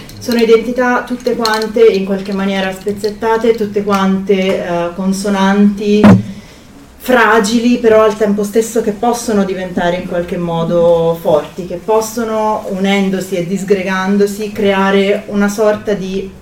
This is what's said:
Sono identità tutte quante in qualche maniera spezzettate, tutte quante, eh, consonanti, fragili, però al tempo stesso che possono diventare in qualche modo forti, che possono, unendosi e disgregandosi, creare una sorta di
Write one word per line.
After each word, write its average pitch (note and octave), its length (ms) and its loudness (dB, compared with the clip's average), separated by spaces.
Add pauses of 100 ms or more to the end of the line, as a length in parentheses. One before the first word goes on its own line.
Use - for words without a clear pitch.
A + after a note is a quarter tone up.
(180)
Sono A#3 220 -2
identità A#3+ 640 2
tutte B3 320 -4
quante A3 480 0
in G3 220 4
qualche G3 260 -4
maniera F#3+ 400 -2
spezzettate, A3 840 0
tutte G#3 280 -4
quante, F#3+ 840 0
eh, F3 300 -2
consonanti, G3+ 1080 2 (920)
fragili, A#3 840 2
però A3 240 4
al G#3 120 2
tempo G#3 280 0
stesso A3+ 380 -2
che G#3 120 -2
possono A3 500 0
diventare F3+ 540 -2
in F3+ 100 -8
qualche F3 300 -4
modo E3+ 840 2
forti, E3+ 480 -2
che F3+ 160 -8
possono, A3 840 -2
unendosi F#3+ 640 -2
e F3 100 -2
disgregandosi, G3 1080 -2
creare G3 760 0
una G3+ 220 0
sorta G#3 440 0
di F#3+ 380 -6 (100)